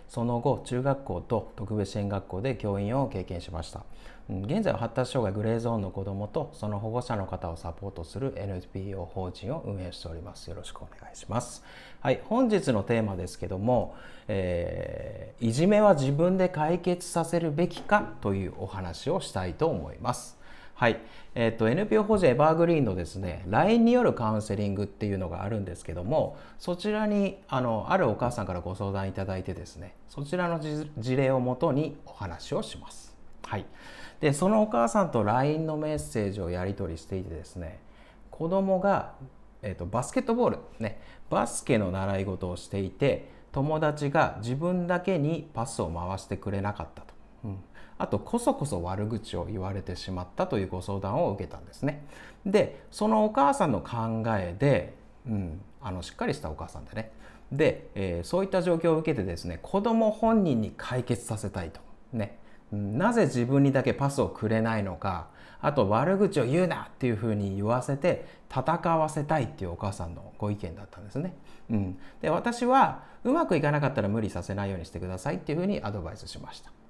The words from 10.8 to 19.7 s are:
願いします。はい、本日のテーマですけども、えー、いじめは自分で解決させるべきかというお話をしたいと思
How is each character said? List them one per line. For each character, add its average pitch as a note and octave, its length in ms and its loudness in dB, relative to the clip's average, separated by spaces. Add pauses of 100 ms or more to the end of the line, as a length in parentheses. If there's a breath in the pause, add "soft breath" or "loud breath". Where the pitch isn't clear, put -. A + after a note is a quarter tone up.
願 - 140 -18
い - 60 -18
し - 100 -16
ま A#2 140 -2
す。 - 200 -10 (380 loud breath)
は B2+ 120 2
い、 - 120 2
本 B3 240 4
日 F#3 240 4
の G2+ 120 2
テ A#2 160 2
ー A2 40 2
マ G2 140 -2
で F2 100 -4
す - 100 -10
け F#2+ 120 -6
ど F#2+ 80 -4
も、 A2 380 2 (340 loud breath)
え F2 1120 -4
ー、 A#2 40 0
い A2+ 60 4
じ D3 160 4
め G#3 140 8
は G3+ 140 10
自 C#3 180 2
分 F3+ 240 4
で F#3 100 4
解 E3+ 320 2
決 F3+ 260 0
さ E3 200 0
せ E3+ 120 0
る E3 140 2
べ E3 160 2
き - 140 -6
か G#3 400 2
と G2+ 120 2
い F#2+ 140 0
う - 100 -8
お F#2+ 80 -6
話 F#2+ 440 -6
を F3+ 100 2
し - 140 -10
た F#2 120 -2
い F2 100 -4
と D#3 120 2
思 F2+ 240 -2